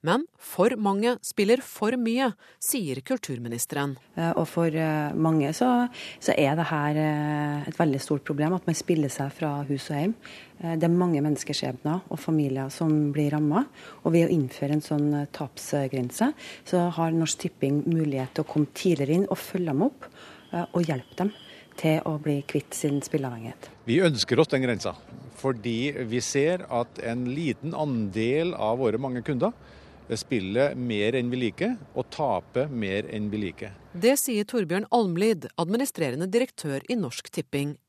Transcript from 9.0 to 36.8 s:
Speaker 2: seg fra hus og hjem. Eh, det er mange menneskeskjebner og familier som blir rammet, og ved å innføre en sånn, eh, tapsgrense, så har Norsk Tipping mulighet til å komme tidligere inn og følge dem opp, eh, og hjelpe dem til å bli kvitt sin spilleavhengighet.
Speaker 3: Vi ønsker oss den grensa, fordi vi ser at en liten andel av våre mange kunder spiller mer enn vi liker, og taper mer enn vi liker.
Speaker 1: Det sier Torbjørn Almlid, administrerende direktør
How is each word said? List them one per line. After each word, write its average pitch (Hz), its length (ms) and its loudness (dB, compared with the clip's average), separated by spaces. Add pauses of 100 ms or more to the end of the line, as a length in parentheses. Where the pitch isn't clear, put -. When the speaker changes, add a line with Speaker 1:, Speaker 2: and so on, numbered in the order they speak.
Speaker 2:
seg 143 240 -4
fra 151 160 -2 (160)
hus 139 240 -2
og 143 80 0
hjem. 208 160 0 (420)
Eh, 170 220 -4
det 170 80 4
er 170 80 6
mange 170 260 4
menneskeskjebner 147 840 -2
og 160 100 -6
familier 139 560 0
som 151 400 2
blir 147 220 2
rammet, 151 320 2 (340)
og 165 140 4
ved 170 100 6
å - 80 2
innføre 143 460 0
en - 80 -16
sånn, 147 260 2
eh, 143 220 -4
tapsgrense, 135 960 -2 (340)
så 175 300 2
har 165 180 2
Norsk 160 300 0
Tipping 143 420 0
mulighet 147 480 0
til 156 140 -2
å - 20 -14
komme 151 240 2
tidligere 151 460 2
inn 196 100 2
og - 80 0
følge 180 320 -4
dem 151 160 2
opp, - 240 -6 (440)
eh, 175 180 -2
og 175 100 2
hjelpe 156 400 -4
dem 202 100 0 (460)
til 156 240 2
å 151 160 -2
bli 147 240 0
kvitt - 320 -4
sin 143 240 0
spilleavhengighet. 123 720 -6 (160)
Speaker 3:
Vi 131 160 4
ønsker 135 380 4
oss 156 100 6
den 131 140 2
grensa, 104 320 -2 (420)
fordi 120 540 -2 (180)
vi 123 80 0
ser 156 460 0 (100)
at 120 240 -2
en 123 320 -4
liten 143 400 -2
andel 127 880 0
av 110 220 0
våre 110 180 2
mange 127 240 -4
kunder 151 300 0 (680)
spiller 120 560 0
mer 113 400 0
enn 123 160 0
vi 127 60 -2
liker, 165 400 -2 (180)
og - 160 -4
taper 123 560 0
mer 107 480 -2
enn 104 160 -4
vi 107 140 -4
liker. 95 260 -8 (240)
Speaker 1:
Det 226 240 4
sier 208 240 0
Torbjørn 202 480 -2
Almlid, 202 560 2 (100)
administrerende 170 720 0
direktør 190 640 -2